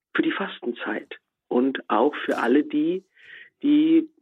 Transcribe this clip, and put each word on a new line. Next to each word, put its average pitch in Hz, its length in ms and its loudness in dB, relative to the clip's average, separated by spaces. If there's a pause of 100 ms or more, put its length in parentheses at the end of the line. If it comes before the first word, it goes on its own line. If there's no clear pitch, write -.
(140)
für - 80 0
die 165 100 0
Fastenzeit - 840 -10 (300)
und 131 400 0
auch 127 260 2 (100)
für 131 140 -4
alle 143 260 2
die, 156 400 -2 (580)
die 156 460 4 (120)